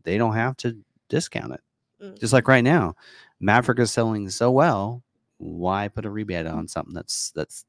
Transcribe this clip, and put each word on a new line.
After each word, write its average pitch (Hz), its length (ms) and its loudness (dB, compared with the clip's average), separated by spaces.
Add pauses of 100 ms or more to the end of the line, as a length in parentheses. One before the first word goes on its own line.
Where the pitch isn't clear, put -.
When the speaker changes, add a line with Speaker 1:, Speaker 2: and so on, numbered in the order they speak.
Speaker 1:
they 92 160 0
don't 113 160 2
have 120 220 0
to 120 200 -6 (320)
discount - 440 -4
it. - 80 -14 (420)
Speaker 2:
Mm. 196 160 -20
Speaker 1:
Just 110 140 0
like 127 160 6
right 127 160 6
now, 127 320 2 (420)
Maverick 117 400 4
is 120 140 2
selling 110 360 0
so 120 220 0
well, 123 540 2 (340)
why 90 480 -4
put 104 180 -10
a 107 60 -8
rebate 101 360 -6
on 82 200 -6
something - 280 -10
that's, - 360 -8
that's, - 380 -10